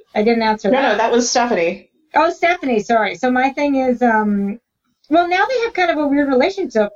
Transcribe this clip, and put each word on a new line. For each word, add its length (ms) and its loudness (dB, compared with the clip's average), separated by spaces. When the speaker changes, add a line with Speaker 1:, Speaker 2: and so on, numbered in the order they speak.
Speaker 1:
I 80 0
didn't 220 2
answer 260 0
Speaker 2:
No, 100 2
Speaker 1:
that. 120 2
Speaker 2:
no, 60 0
that 120 0
was 180 0
Stephanie. 600 -2
Speaker 1:
Oh, 160 2
Stephanie, 500 -2
sorry. 360 -2
So 140 -2
my 200 0
thing 240 -2
is, 260 0
um, 600 0
well, 160 4
now 200 0
they 160 -2
have 120 -4
kind 160 0
of 80 0
a 80 -2
weird 220 0
relationship, 680 0